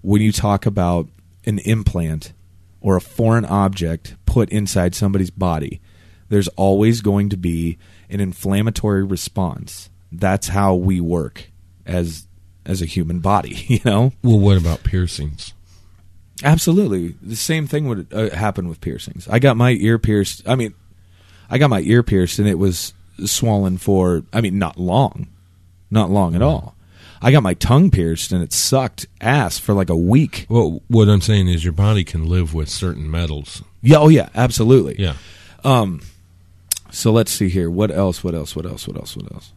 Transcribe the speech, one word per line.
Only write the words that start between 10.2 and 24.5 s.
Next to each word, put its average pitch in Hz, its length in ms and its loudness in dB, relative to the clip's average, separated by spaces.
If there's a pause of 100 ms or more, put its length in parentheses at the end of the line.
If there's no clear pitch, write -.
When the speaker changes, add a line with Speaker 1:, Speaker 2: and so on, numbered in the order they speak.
Speaker 1:
how 95 280 2
we 92 240 0
work 82 500 -6 (340)
as, 85 440 -6 (360)
as 92 180 -4
a 82 40 -4
human 85 320 -4
body, 95 460 -2
<laughs> - 40 -14
you 117 160 2
know? 117 280 2 (100)
Speaker 2:
Well, 113 160 4
what 98 200 4
about 82 260 -2
piercings? 80 720 -6 (880)
Speaker 1:
Absolutely. 147 760 0
The 107 160 -12
same 160 300 -4
thing 147 220 -4
would, 101 240 -8
uh, 107 180 -2
happen 92 380 -4
with 82 120 -12
piercings. - 480 -12
I 113 120 2
got 131 160 4
my 120 160 4
ear 113 260 2
pierced. 104 480 -2
I 120 80 2
mean, 113 200 -4 (760)
I 113 80 -2
got 139 120 4
my 101 100 2
ear 117 240 4
pierced, 92 340 0
and 104 80 2
it 95 120 0
was 92 340 -2 (320)
swollen 101 540 0
for, 90 440 2 (100)
I 107 80 0
mean, 98 180 0